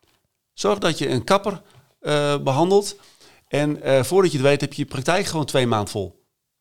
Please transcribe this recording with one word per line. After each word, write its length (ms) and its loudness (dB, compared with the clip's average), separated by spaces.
Zorg 240 -2
dat 200 -2
je 100 -2
een 160 -2
kapper, 380 0
eh, 380 0
behandelt. 580 2
En, 300 -2
eh, 200 2
voordat 300 2
je 60 -2
het 80 2
weet, 140 4
heb 120 -6
je 100 -6
je 60 -8
praktijk 380 -2
gewoon 200 -4
twee 200 0
maand 240 0
vol. 340 -8